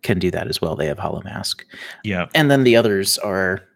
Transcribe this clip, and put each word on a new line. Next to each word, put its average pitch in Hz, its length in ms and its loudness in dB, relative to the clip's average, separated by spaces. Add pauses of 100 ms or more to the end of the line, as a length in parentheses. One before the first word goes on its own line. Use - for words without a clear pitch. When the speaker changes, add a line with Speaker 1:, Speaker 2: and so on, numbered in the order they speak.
Speaker 1:
can 98 160 0
do 90 120 0
that 85 180 -4
as - 120 -4
well. 80 160 -2
They 78 100 -2
have 73 120 -4
Holomask. - 640 -8 (420)
Speaker 2:
Yeah. 90 300 -2
Speaker 1:
And 147 160 2
then 135 140 4
the 120 120 8
others 101 420 2
are 95 420 -2 (160)